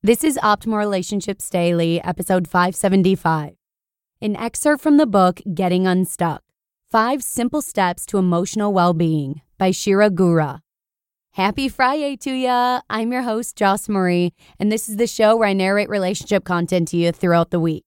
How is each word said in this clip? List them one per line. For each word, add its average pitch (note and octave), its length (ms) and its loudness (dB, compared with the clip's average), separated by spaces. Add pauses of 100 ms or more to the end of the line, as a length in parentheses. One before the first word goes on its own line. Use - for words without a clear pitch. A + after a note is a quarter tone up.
This A3+ 200 2
is C#4+ 180 0
Optimal G#3+ 380 0
Relationships G3+ 720 -4
Daily, E3+ 540 0
episode F3+ 420 -2
five F3+ 300 0
seventy-five. F3+ 800 0 (640)
An G#3 160 -4
excerpt D4 440 -2
from D4 180 6
the D4+ 80 6
book, F#3 340 4 (120)
Getting F#3 360 0
Unstuck, F3+ 560 -2 (440)
Five A#3+ 360 0
Simple B3 360 -4
Steps F3+ 460 -2
to G3+ 120 -2
Emotional F#3 540 0
Well-Being D#3+ 680 0 (180)
by F#3 140 2
Shira G3+ 380 2
Gura. E3 500 0 (720)
Happy G#3 360 -2
Friday C#4 500 -2
to - 120 -8
ya! B3 580 0
I'm A3+ 220 -4
your B3+ 120 -4
host, A#3 340 -6
Joss F#3+ 320 0
Marie, F3 440 0 (280)
and G#3 100 0
this A3 180 -4
is G#3+ 80 -10
the A3+ 120 0
show A3 260 2
where A3+ 140 2
I G3 60 0
narrate G3 340 0
relationship F#3+ 560 -2
content F3 440 0
to - 80 -4
you E3+ 140 2
throughout E3+ 400 0
the F3 80 -2
week. D#3+ 280 -2